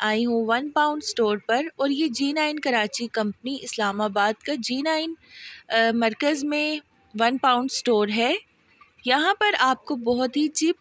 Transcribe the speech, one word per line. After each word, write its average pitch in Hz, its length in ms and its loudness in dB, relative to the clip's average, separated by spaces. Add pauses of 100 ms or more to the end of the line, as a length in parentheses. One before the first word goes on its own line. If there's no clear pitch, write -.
आई 214 220 2
हूँ 233 240 2
वन 254 240 0
पाउंड 302 320 0
स्टोर 208 340 0 (100)
पर 277 220 0 (100)
और 277 120 0
ये 285 200 0
जी 277 220 -2
नाइन 302 240 -2
कराची 240 560 -2
कंपनी 226 500 -4
इस्लामाबाद 208 800 -2
का 294 140 -4
जी 247 240 -4
नाइन, 320 340 -2 (540)
अ, 226 260 2
मरकज़ 269 500 0
में 302 360 -2 (320)
वन 233 260 0
पाउंड 254 320 2
स्टोर 208 400 2
है। 240 260 0 (680)
यहाँ 302 300 2
पर 415 280 2
आपको 262 320 0 (100)
बहुत 247 320 0
ही 302 120 2
चीप 320 320 0